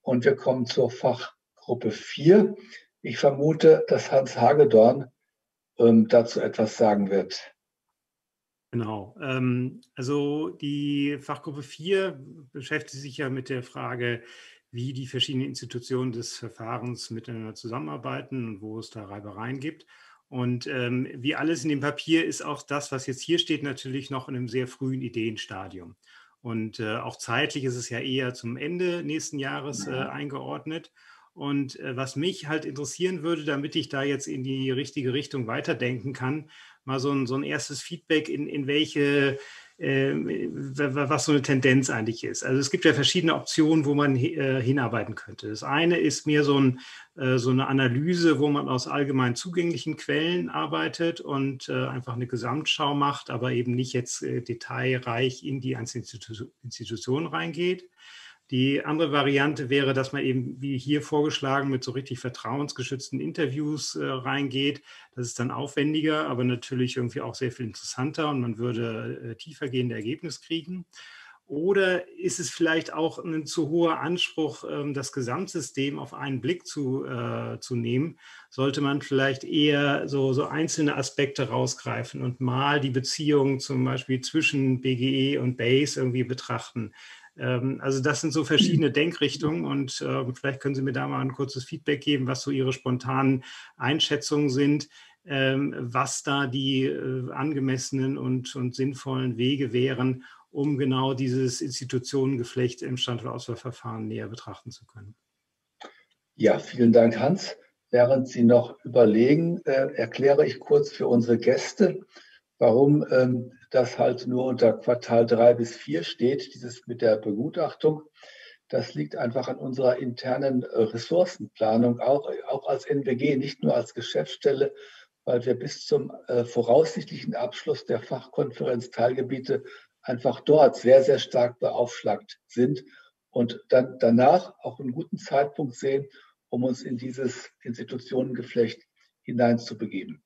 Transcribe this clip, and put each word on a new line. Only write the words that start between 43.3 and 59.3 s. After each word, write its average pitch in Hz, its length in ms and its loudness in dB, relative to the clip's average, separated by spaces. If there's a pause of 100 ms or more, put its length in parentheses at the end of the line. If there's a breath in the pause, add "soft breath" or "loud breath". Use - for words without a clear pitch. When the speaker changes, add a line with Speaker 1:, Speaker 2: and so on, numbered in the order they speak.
Speaker 2:
Optionen, 156 500 2
wo 143 80 2
man 143 240 4
hi-, 160 180 0
äh, 135 260 0
hinarbeiten 113 540 0
könnte. - 320 -14
Das 107 160 -8
eine 165 360 2
ist 151 280 0
mehr 147 160 4
so 139 160 4
ein, 127 200 4 (360 loud breath)
äh, 131 220 2
so 123 140 2
eine 135 160 2
Analyse, 139 720 2
wo 147 100 4
man 143 180 0
aus 127 200 -2
allgemein 135 480 2
zugänglichen 170 600 -4
Quellen 165 540 -2
arbeitet 160 720 -4
und, 135 480 -4
äh, 131 160 -2
einfach 123 300 -8
eine 123 120 -4
Gesamtschau 139 680 -2
macht, 143 340 -2
aber 127 240 -2
eben 123 220 0
nicht 127 180 -2
jetzt, 123 300 -4
äh, 127 180 -4
detailreich 123 1000 -4
in 139 180 -6
die 127 160 -4
einzelnen 117 260 -8
Institu-, 110 480 -14 (120)
Institutionen 120 640 -6
reingeht. 165 600 -4 (640 loud breath)
Die 135 320 2
andere 156 280 0
Variante 139 580 2